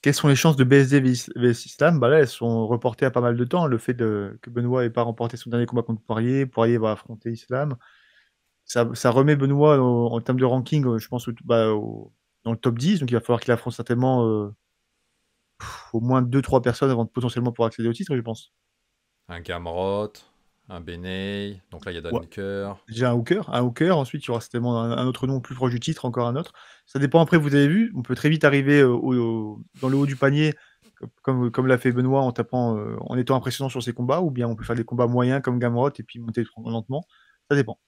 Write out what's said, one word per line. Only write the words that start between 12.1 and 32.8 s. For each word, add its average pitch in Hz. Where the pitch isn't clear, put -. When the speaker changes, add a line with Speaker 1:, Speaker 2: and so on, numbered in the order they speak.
Speaker 1:
dans 113
le 113
top 120
dix. 170
Donc, 127
il -
va 113
falloir 120
qu'il 123
affronte 117
certainement, 123
euh, 107
pff, -
au 117
moins 127
deux, 127
trois 127
personnes 127
avant 117
de 113
potentiellement 123
pouvoir 117
accéder 113
au 117
titre, 143
je 120
pense. 113
Speaker 2:
Un 87
Gamrot, 90
un 90
Benay, 92
donc 82
là, 95
il 87
y -
a -
Dan 82
Speaker 1:
Ouais. -
Speaker 2:
Hooker. 98
Speaker 1:
Déjà 120
un 120
Hooker, 143
un 123
Hooker, 123
ensuite, 147
il -
y -
aura 117
certainement 120
un, 117
un 127
autre 127
nom 135
plus 123
proche 127
du 123
titre, -
encore 120
un 120
autre. 170
Ça -
dépend, 139
après, 165
vous 147
avez 143
vu, 220
on 131
peut 127
très 147
vite 156
arriver, 143
euh, 135
au, 127
au, 113
dans 131
le 135
haut 143
du 139
panier, 143
comme, -
comme, 123
comme 131
l'a 127
fait 127
Benoît 127
en 127
tapant, 120
euh, 110